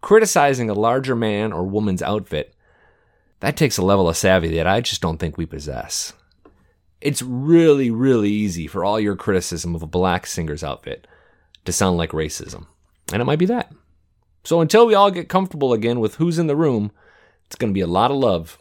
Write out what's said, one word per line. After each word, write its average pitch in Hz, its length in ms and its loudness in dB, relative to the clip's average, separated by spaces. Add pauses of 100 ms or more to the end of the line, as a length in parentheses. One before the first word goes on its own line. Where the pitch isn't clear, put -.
Criticizing 143 680 4
a 104 60 -2
larger 127 400 0
man 107 380 -2
or 87 120 -4
woman's 98 380 -2
outfit, 80 520 -6 (840)
that 147 160 -4
takes 143 220 0
a 92 60 0
level 95 240 4
of 82 80 -2
savvy 92 400 2
that 82 100 0
I 98 140 0
just - 200 -6
don't 82 180 -4
think 80 180 -8
we 82 100 -6
possess. 73 680 -10 (880)
It's 143 220 -4
really, 139 680 4
really 117 400 2
easy 98 360 -2
for 87 180 -6
all 104 140 0
your 104 180 -2
criticism 87 580 -2
of 82 80 -8
a 82 40 -12
black 90 400 -2
singer's 76 380 -8
outfit 64 420 -12 (580)
to 90 80 -6
sound 92 260 0
like 82 120 -4
racism, - 560 -8 (460)
and 113 100 -2
it - 20 0
might 143 140 0
be 180 80 2
that. 233 260 -4 (720)
So 170 160 2
until 208 260 6
we 220 80 4
all 202 180 4
get 175 160 -8
comfortable 165 440 0
again 117 280 0
with 107 160 -2
who's 165 220 -2
in 165 100 0
the 143 80 0
room, 123 340 0 (560)
it's - 100 -20
gonna 113 160 -2
be 95 80 0
a 87 60 0
lot 95 240 2
of 139 60 -2
love 95 440 -2